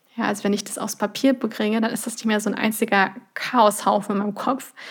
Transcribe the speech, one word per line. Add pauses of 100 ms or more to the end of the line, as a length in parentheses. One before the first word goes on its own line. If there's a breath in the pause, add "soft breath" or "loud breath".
(160)
Ja,
also
wenn
ich
das
aufs
Papier
bringe,
dann
ist
das
nicht
mehr
so
ein
einziger (200)
Chaoshaufen
in
meinem
Kopf, (160 loud breath)